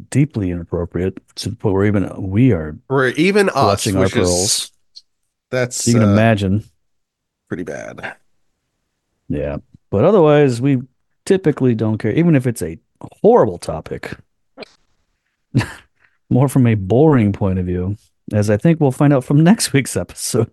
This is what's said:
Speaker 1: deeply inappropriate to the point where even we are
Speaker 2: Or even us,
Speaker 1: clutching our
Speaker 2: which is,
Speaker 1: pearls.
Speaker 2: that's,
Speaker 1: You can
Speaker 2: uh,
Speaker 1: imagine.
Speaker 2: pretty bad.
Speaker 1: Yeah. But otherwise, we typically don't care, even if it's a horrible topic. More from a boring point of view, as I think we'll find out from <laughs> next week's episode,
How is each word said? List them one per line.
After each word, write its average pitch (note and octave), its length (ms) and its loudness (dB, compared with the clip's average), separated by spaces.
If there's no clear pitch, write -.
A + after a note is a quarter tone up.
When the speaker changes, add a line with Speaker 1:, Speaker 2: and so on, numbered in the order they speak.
Speaker 1:
deeply B2 420 -2
inappropriate F2 680 -6
to - 160 -8
the - 60 -10
point G2 180 -2
where G2 100 0
even G2+ 460 -2
we A#2 220 2
are D#2 260 -6
Speaker 2:
Or C3 200 0
even F#3 400 0
us, - 60 -4
Speaker 1:
clutching G#2 420 0
our F#2+ 80 0
Speaker 2:
which F#2+ 120 -2
is, F#2 120 0
Speaker 1:
pearls. F2+ 440 -2
Speaker 2:
that's, B2 380 -4
Speaker 1:
You A#2+ 60 4
can A2+ 100 4
Speaker 2:
uh, G2+ 80 4
Speaker 1:
imagine. G#2+ 520 2
Speaker 2:
pretty E2+ 160 -8
bad. A#1+ 520 -14
Speaker 1:
Yeah. C#2+ 300 -6
But G2 140 2
otherwise, D3 580 4
we C#3 160 2
typically C#3 480 2
don't A2 240 -2
care, A2 140 -4
even E3 240 2
if B2+ 100 0
it's A#2+ 160 -6
a E2 160 -8
horrible D#3+ 380 2
topic. - 580 -10
More B2+ 180 2
from C3 180 2
a A#2 80 2
boring A2 580 2
point F#2+ 260 -2
of F2+ 80 -4
view, F2+ 300 -4
as G#2 180 0
I G#2 60 2
think D#3 240 2
we'll C#3+ 120 2
find C#3+ 200 2
out C3 120 0
from D3 200 2
<laughs> - 0 -
next G#3+ 280 2
week's C3+ 240 -2
episode, - 560 -6